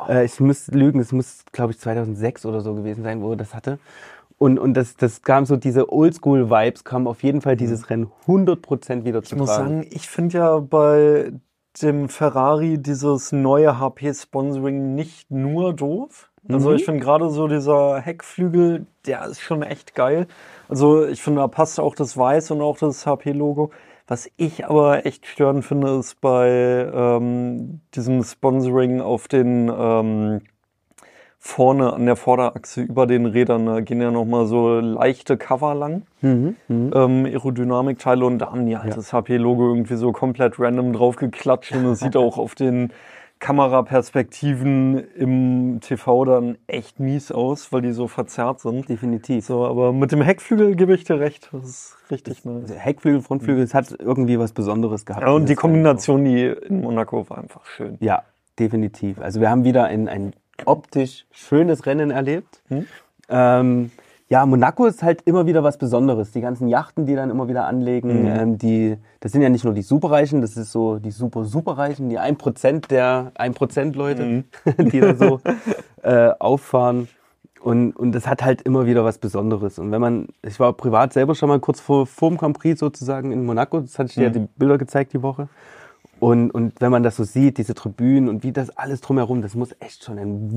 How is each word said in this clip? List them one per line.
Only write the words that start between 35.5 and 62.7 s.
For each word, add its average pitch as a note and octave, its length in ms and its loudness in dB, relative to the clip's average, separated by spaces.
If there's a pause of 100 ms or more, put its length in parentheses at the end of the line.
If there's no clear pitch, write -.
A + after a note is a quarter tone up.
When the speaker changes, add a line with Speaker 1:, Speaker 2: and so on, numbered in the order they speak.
Speaker 2:
lang, D3 300 -6 (180)
Speaker 1:
Mhm, C3 360 0 (100)
mhm. A#2+ 260 -2
Speaker 2:
ähm, C3 340 4
Aerodynamikteile, B2+ 1000 -2
und B2 140 -2
da - 100 -6
haben A#2+ 160 -4
die A2+ 100 -2
halt G#2+ 140 -8
Speaker 1:
Ja. G#2+ 60 -6
Speaker 2:
das A2 160 -12
H-P-Logo A#2+ 560 0
irgendwie A#2+ 260 -2
so A#2 160 -2
komplett B2 480 -2
random B2 340 -2
draufgeklatscht B2 840 -2
und B2+ 100 0
es A#2+ 140 0
sieht C3 160 -2
Speaker 1:
<laughs> - 0 -
Speaker 2:
auch A#2+ 220 2
auf A#2 180 -8
den B2 340 -2 (480)
Kameraperspektiven C3 1600 0 (160)
im B2+ 640 0
T - 160 -6
V B2+ 280 2
dann B2 420 0
echt - 340 -10
mies C#3 300 -4
aus, C3 420 -4
weil B2+ 100 0
die B2 100 -2
so A#2 160 -4
verzerrt B2+ 520 -6
sind. B2 280 -6
Speaker 1:
Definitiv. A#2 580 -4
Speaker 2:
So, B2 180 -2
aber B2 280 0
mit C3+ 200 0
dem D3 100 2
Heckflügel G3+ 520 2
gebe F#3 200 4
ich F3 100 0
dir D#3 160 0
recht, D3 320 -6
das C3 160 -12
ist - 280 -20 (140)
richtig - 340 -10
nice. A#2+ 180 -10
Speaker 1:
Also A2 120 -14
Heckflügel, C#3+ 480 0
Frontflügel, C3+ 400 0
es A#2+ 120 -2
hat C3+ 240 -2
irgendwie B2 400 0
was A2+ 140 -2
Besonderes G#2+ 540 -2
gehabt, G#2 200 -8
Speaker 2:
Ja, C3 60 6
und D3+ 100 4
die C#3+ 120 2
Speaker 1:
dieses - 80 -2
Rennen. E3 120 4
Speaker 2:
Kombination, C#3+ 500 4
die B2 220 4
in F#3 340 -4
Monaco A2+ 500 -4
war A#2+ 80 -12
einfach - 280 -20
schön. A2 340 -12
Speaker 1:
Ja, G#2+ 220 0 (360)
definitiv. G#2+ 640 -4
Also G2+ 200 -6
wir A2 100 4
haben B2 140 2
wieder B2 200 4
ein, G#2+ 240 -2
ein G2 240 -8 (320)
optisch C#3 640 -2
schönes D#3 560 0
Rennen D3 240 0
erlebt. C#3 580 -6
Speaker 2:
Hm? C#3+ 180 -6 (420)